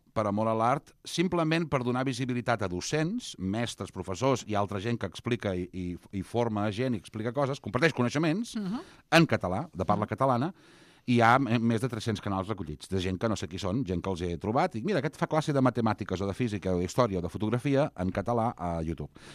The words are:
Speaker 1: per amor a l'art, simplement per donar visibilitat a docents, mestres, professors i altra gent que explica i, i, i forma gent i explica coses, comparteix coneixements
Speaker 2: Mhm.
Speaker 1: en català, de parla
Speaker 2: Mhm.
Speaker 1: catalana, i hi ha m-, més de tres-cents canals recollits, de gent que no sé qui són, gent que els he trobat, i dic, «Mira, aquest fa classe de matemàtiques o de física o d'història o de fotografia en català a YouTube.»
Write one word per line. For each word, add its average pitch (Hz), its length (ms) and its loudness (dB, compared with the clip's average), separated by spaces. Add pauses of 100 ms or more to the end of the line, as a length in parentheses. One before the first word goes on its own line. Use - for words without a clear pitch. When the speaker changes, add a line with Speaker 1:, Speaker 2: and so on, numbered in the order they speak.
(120)
Speaker 1:
per 107 160 0
amor 104 180 2
a 113 80 2
l'art, 117 380 0 (120)
simplement 170 640 0
per 131 140 0
donar 123 220 0
visibilitat 120 580 0
a 98 60 0
docents, 151 720 -2
mestres, 104 520 -2
professors 98 560 0
i 104 80 -4
altra 101 240 0
gent 113 220 -2
que 101 60 -4
explica 104 500 -2
i, 90 160 -4
i, 90 240 -6 (160)
i 98 100 -4
forma 110 480 0
gent 120 240 -2
i 101 40 -4
explica 110 340 -8
coses, 139 280 -2
comparteix 127 320 2
coneixements 156 640 0
Speaker 2:
Mhm. 208 240 -4 (300)
Speaker 1:
en 160 160 8
català, 101 480 -2
de 85 100 -2
parla 104 200 2
Speaker 2:
Mhm. 110 40 -10
Speaker 1:
catalana, 131 460 0 (520)
i 120 100 4
hi 117 40 8
ha 117 180 10
m-, 120 200 2
més 117 240 2
de 131 80 0
tres-cents 107 320 -2
canals 95 260 -2
recollits, 76 400 -6
de 95 100 0
gent 92 220 -2
que 117 80 2
no 104 80 0
sé - 100 -6
qui 90 120 -8
són, 90 260 0
gent 90 180 -2
que - 60 -4
els 90 140 -2
he 85 160 -4
trobat, 131 360 0
i 117 40 -4
dic, 107 80 -6
«Mira, 190 140 0
aquest 147 180 -4
fa 170 80 0
classe 156 260 0
de 139 80 4
matemàtiques 110 600 0
o 101 40 -2
de 98 60 -2
física 98 420 -2
o 87 40 2
d'història 92 400 0
o - 20 -2
de 82 80 -4
fotografia 123 680 0
en 92 120 0
català 113 460 0
a 85 260 -4
YouTube.» 80 280 -6 (240)